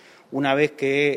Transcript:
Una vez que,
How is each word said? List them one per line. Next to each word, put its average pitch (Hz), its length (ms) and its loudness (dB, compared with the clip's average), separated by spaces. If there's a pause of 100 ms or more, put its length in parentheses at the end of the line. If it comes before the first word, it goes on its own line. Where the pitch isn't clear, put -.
(320)
Una 135 220 0
vez 147 180 2
que, 139 440 0